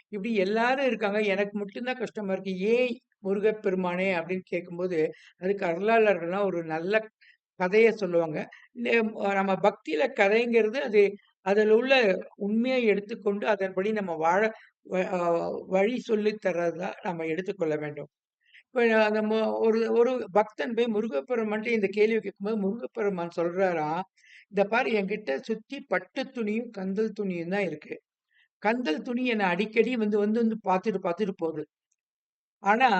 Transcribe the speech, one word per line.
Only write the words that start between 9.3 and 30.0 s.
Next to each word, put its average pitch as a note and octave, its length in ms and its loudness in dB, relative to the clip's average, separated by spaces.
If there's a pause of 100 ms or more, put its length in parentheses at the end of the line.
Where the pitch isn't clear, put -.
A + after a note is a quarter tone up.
நம்ம G3 260 2
பக்தியில D4 440 0 (100)
கதைங்கிறது A3+ 680 4
அது, G#3+ 200 4 (440)
அதுல G#3+ 300 4
உள்ள B3+ 180 4 (440)
உண்மையை A#3 480 0
எடுத்துக்கொண்டு G3+ 640 0
அதன்படி G3 440 0
நம்ம F#3+ 240 -2
வாழ E3+ 260 4 (440)
வ-, F#3 260 -2
அ, F#3 80 -2 (480)
வழி G3 320 2
சொல்லி G#3+ 360 0
தர்றதா E3+ 540 -2 (140)
நம்ம E3+ 220 -4
எடுத்துக்கொள்ள E3 500 -2
வேண்டும். D3+ 340 -8 (500)
இப்ப - 200 -6 (240)
அந்த G#3+ 180 2
மு-, A3 380 0
ஒரு, A3 200 4 (140)
ஒரு A#3 200 4 (180)
பக்தன் A3 440 0
போய் A#3 180 0
முருகப்பெருமான்ட்ட A3 800 -2
இந்த G#3 180 0
கேள்வி G#3+ 300 2
கேட்கும்போது G3+ 380 -6
முருகப்பெருமான் G3 800 -4
சொல்றாராம், F3 680 0 (440)
இந்த G3 180 0
பாரு A#3+ 260 0
என்கிட்ட G#3+ 400 -2 (100)
சுத்தி A3 360 -8 (100)
பட்டு F3+ 440 -4
துணியும், A#3 400 -4
கந்தல் G3 440 -4
துணியும் F3 340 -4
தான் G3 160 0
இருக்கு. D3+ 300 -10 (680)
கந்தல் B3 380 0
துணி B3 240 -4
என்னை A3 200 0
அடிக்கடி G#3 500 2
வந்து, G#3+ 220 0